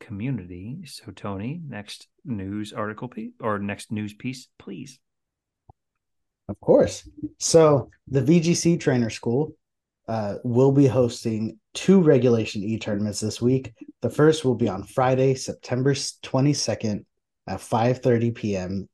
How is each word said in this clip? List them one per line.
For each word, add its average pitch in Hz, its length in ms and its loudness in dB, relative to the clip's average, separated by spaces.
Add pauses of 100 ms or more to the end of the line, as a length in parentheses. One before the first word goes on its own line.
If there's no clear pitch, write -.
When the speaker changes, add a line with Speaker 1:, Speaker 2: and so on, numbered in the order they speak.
Speaker 1:
community. 101 840 -10
So, - 260 -18
Tony, 107 560 -10
next 104 400 -16 (160)
news 104 480 -8
article 107 360 -8
piece 113 320 -14
or 107 180 -2
next 101 340 -8
news 104 220 -6
piece, - 340 -12 (100)
please. - 400 -18 (1500)
Speaker 2:
Of 104 120 -10
course. - 480 2 (300)
So 156 520 4 (180)
the 135 140 0
V 165 180 4
G 165 140 2
C 165 240 2
Trainer 123 320 0
School, 120 440 -4 (540)
uh, 107 340 -4
will 127 300 4
be 139 140 6
hosting 117 720 0 (160)
two 190 260 6
Regulation 120 600 4
E 110 160 -4
tournaments 104 420 -4
this 107 200 -4
week. 131 320 0 (280)
The 120 100 -2
first 156 340 4
will 127 120 2
be 113 120 0
on 95 140 -4
Friday, 131 520 2
September 131 580 -4
s-, - 300 -8
twenty-second 123 840 -2 (400)
at 95 140 -8
five 120 380 0
thirty 120 340 2
P 104 240 -4
M 92 380 -8